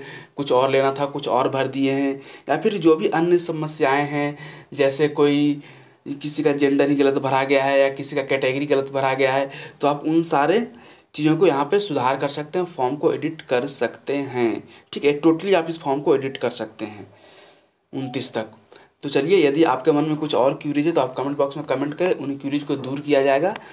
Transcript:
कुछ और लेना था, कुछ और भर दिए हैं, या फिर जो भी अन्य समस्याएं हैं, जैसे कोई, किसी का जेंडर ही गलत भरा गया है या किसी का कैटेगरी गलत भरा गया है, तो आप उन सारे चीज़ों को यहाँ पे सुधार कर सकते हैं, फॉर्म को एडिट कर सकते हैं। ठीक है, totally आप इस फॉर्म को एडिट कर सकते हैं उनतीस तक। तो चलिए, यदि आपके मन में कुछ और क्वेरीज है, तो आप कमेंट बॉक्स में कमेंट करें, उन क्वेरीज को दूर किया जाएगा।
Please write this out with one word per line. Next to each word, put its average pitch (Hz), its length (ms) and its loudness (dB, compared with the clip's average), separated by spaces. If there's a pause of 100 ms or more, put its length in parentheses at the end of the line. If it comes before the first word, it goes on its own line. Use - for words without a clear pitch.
(360)
कुछ 139 160 -4
और 131 180 4
लेना 135 300 2
था, 143 60 -2
कुछ 139 220 -6
और 127 220 2
भर 135 180 -2
दिए 135 240 -2
हैं, 139 300 -2 (280)
या 151 80 0
फिर 202 200 0
जो 160 180 4
भी 190 120 0
अन्य 170 300 2
समस्याएं 151 720 -2
हैं, 147 280 -4 (360)
जैसे 139 340 2
कोई, 147 540 2 (460)
किसी 147 360 -6
का 151 80 4
जेंडर 139 380 2
ही 143 60 2
गलत 139 180 4
भरा 135 300 0
गया 135 200 4
है 139 160 4
या 139 100 6
किसी 135 260 -8
का 139 60 0
कैटेगरी 135 440 0
गलत 135 260 0
भरा 135 220 0
गया 131 200 2
है, 139 180 -2 (300)
तो 143 60 2
आप 147 180 0
उन 165 180 2
सारे 165 440 2 (460)
चीज़ों 156 240 2
को 185 100 4
यहाँ 143 180 2
पे 202 140 0
सुधार 139 380 0
कर 143 100 -2
सकते 151 320 -6
हैं, 180 60 -2
फॉर्म 160 300 -4
को 147 180 0
एडिट 147 280 -6
कर 131 260 -2
सकते - 480 -4
हैं। 123 540 -2 (220)
ठीक - 140 -4
है, 147 160 2
totally 170 320 2
आप 165 160 2
इस 160 100 -8
फॉर्म 143 220 -2
को 147 140 2
एडिट 135 220 -4
कर 120 120 -2
सकते 110 360 -8
हैं 104 220 -14 (840)
उनतीस 135 400 -6
तक। 110 120 -4 (580)
तो 139 60 -8
चलिए, 151 380 2
यदि 147 160 2
आपके 131 280 2
मन 147 120 2
में 156 120 0
कुछ 151 200 -2
और 131 180 4
क्वेरीज 147 320 -2
है, 170 60 0
तो 160 100 2
आप 127 140 -4
कमेंट 139 220 -4
बॉक्स 139 200 -2
में - 80 -8
कमेंट 139 280 -4
करें, 180 220 0
उन 139 200 -6
क्वेरीज 143 280 -4
को 143 120 -4
दूर 135 240 -6
किया 139 240 2
जाएगा। 143 320 2 (180)